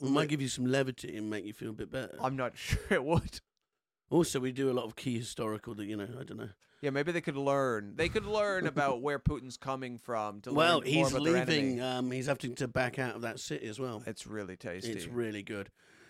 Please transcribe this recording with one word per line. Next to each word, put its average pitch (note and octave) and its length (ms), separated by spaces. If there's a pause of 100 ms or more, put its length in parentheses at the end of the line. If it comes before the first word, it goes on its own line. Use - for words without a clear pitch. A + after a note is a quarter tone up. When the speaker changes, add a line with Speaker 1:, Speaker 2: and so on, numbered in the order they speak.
Speaker 1:
It C3+ 80
might C#3+ 120
Speaker 2:
li- D#3 60
Speaker 1:
give C#3+ 140
you C3+ 60
some B2 180
levity B2+ 500
and G#2+ 140
make G#2+ 160
you G#2 80
feel - 160
a G#2+ 40
bit G#2+ 160
better. C3 300
Speaker 2:
I'm C3 160
not B2+ 160
<laughs> - 60
sure - 220 (100)
it D#3 140
would. - 360 (720)
Speaker 1:
Also, D#3+ 300
we B2+ 120
do C3+ 180
a B2+ 40
lot B2 100
of A2 100
key B2 220
historical A2 580
that, G#2 120
you G#2+ 100
know, G2+ 80 (160)
I - 40
don't G2+ 120
know. A2+ 140 (320)
Speaker 2:
Yeah, C#3+ 80
maybe C#3+ 220
they E3+ 100
could D3 140
learn. C3 600
They E3 140
could G#3 160
learn G#3 400
Speaker 1:
<laughs> D3+ 80
Speaker 2:
about C3+ 260
where C#3+ 180
Putin's C3 380
coming C3 420
from G#2+ 440
to B2+ 100
Speaker 1:
Well, D#3+ 280
Speaker 2:
learn C3 120
more D#3+ 120
Speaker 1:
he's C3 80
Speaker 2:
about C3+ 120
their E3 80 (140)
Speaker 1:
leaving. D3+ 180 (140)
Speaker 2:
enemy. - 20
Speaker 1:
Um, B2+ 300
he's B2+ 160
having C3+ 300
to C3+ 120
back B2 300
out B2+ 160
of A#2 80
that A#2 180
city C3+ 280
as A2 120
well. B2 260
Speaker 2:
It's - 200
really G2+ 300
tasty. F#2+ 360
Speaker 1:
It's F#2 140
really G#2+ 360
good. G2+ 280 (400)